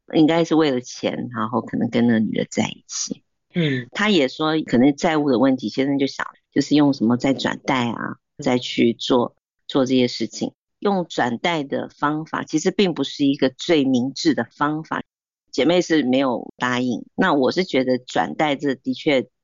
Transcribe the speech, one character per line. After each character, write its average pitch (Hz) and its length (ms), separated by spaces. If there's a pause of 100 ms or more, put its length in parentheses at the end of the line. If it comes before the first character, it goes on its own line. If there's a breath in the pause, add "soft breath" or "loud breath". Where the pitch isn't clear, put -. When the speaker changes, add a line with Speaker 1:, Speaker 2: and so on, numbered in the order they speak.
(140)
Speaker 1:
应 156 120
该 165 200
是 165 100
为 151 160
了 127 80
钱， 120 560
然 110 140
后 113 120
可 - 160
能 - 120
跟 120 180
那 120 60
个 110 60
女 - 180
的 - 120
在 - 200
一 - 180
起。 - 360 (300)
Speaker 2:
嗯。 135 380
Speaker 1:
他 202 180
也 156 200
说 156 320
可 - 160
能 143 180
债 160 220
务 147 120
的 123 80
问 131 200
题， 113 100
先 135 180
生 139 140
就 139 80
想， - 180 (260)
就 143 100
是 143 140
用 143 180
什 107 120
么 120 120
再 135 160
转 - 320
贷 123 240
啊， - 260 (260)
再 131 160
去 120 360
做， - 420 (320)
做 135 180
这 131 100
些 123 120
事 113 200
情。 - 260 (260)
用 190 280
转 120 300
贷 165 260
的 127 260
方 151 360
法， - 180
其 156 160
实 185 120
并 185 220
不 147 100
是 143 220
一 139 100
个 131 140
最 147 360
明 131 280
智 160 200
的 117 180
方 151 320
法。 - 180 (500)
姐 131 140
妹 175 160
是 156 220
没 127 140
有 123 400
答 123 220
应， 123 260 (100)
那 180 180
我 127 180
是 196 120
觉 135 200
得 127 140
转 - 380
贷 151 220
这 139 180
的 - 180
确 131 360 (140)